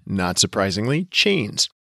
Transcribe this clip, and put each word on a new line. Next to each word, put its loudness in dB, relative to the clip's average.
not 0
surprisingly, 0
chains. 0